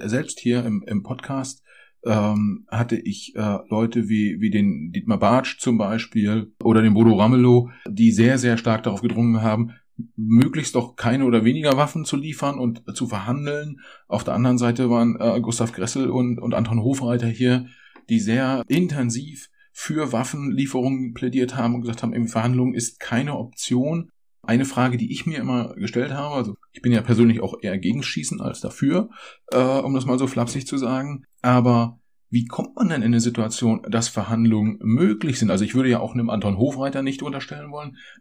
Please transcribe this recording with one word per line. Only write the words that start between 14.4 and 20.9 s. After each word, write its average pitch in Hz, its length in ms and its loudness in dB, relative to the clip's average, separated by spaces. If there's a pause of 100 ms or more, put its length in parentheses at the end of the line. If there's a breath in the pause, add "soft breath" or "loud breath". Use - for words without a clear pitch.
Seite 120 320 0
waren, 117 320 2
äh, 113 180 2
Gustav 117 320 -2
Gressel 131 380 -4
und, 123 300 0
und 120 140 -4
Anton 113 300 0
Hofreiter 120 440 0
hier, 123 400 0 (420 loud breath)
die 113 100 4
sehr 123 480 0
intensiv 135 800 -2 (240)
für 151 400 -6
Waffenlieferungen 131 1040 -2